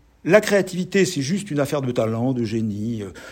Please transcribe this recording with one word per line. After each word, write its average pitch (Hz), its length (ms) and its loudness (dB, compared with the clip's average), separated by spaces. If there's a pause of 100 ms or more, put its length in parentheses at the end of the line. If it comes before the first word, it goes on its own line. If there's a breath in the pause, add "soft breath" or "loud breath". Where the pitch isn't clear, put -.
(240)
la 196 160 6
créativité, 185 640 2
c'est - 180 0
juste 180 280 -4
une 147 80 -2
affaire 143 240 0
de 127 80 -2
talent, 120 420 0
de 120 120 0
génie. 110 580 -4
Euh, 95 100 -10 (200 loud breath)